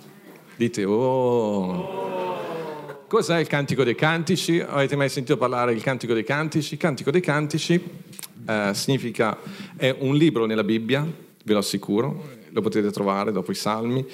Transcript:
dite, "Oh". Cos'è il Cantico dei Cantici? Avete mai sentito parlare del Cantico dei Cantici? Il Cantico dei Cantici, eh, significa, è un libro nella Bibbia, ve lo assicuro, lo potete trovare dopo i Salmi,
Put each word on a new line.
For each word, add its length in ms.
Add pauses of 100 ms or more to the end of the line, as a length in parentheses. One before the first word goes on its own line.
(560)
dite, 280
"Oh". 1160 (1040)
Cos'è 320
il 80
Cantico 380
dei 100
Cantici? 680
Avete 360
mai 140
sentito 260
parlare 380
del 80
Cantico 320
dei 100
Cantici? 500
Il 60
Cantico 300
dei 100
Cantici, 580 (680)
eh, 240
significa, 640 (400)
è 220
un 180
libro 300
nella 180
Bibbia, 420 (380)
ve 80
lo 60
assicuro, 800 (100)
lo 140
potete 280
trovare 400
dopo 200
i 40
Salmi, 480 (120)